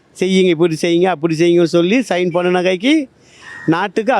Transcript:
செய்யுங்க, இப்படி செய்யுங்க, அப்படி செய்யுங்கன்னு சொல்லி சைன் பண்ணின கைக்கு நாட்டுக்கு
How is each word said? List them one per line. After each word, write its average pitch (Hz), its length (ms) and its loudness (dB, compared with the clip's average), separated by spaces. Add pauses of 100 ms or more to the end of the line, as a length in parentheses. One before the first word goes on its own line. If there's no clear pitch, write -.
(160)
செய்யுங்க, 185 400 2
இப்படி 160 280 0
செய்யுங்க, 175 300 2
அப்படி 160 260 -4
செய்யுங்கன்னு 170 380 2
சொல்லி 180 200 2 (120)
சைன் 180 240 -2
பண்ணின 180 340 0
கைக்கு 190 260 0 (800)
நாட்டுக்கு 202 460 -2